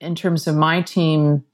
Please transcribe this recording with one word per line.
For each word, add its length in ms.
in 140
terms 340
of 80
my 260
team, 720